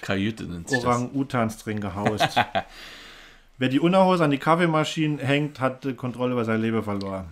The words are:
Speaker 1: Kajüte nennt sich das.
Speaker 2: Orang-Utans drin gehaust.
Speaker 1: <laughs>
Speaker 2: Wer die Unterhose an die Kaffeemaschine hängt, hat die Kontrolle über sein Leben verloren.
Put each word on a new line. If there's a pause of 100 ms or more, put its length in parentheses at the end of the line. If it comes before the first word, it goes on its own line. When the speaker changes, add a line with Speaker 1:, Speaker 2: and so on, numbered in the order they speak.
Speaker 1:
Kajüte
nennt
sich
das.
Speaker 2:
Orang-Utans
drin
gehaust.
Speaker 1:
<laughs>
Speaker 2:
Wer
die
Unterhose
an
die
Kaffeemaschine
hängt,
hat
die
Kontrolle
über
sein
Leben
verloren.